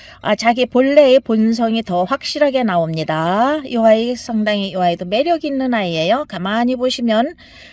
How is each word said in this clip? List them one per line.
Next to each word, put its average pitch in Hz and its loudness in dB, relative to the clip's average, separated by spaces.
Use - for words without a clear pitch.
아, 202 0
자기 240 0
본래의 269 4
본성이 226 0
더 180 -2
확실하게 269 -2
나옵니다. 170 0
이 240 -6
아이 226 2
상당히, 214 -2
이 165 -8
아이도 175 0
매력 294 0
있는 262 -2
아이예요. 190 -2
가만히 220 -2
보시면 240 -2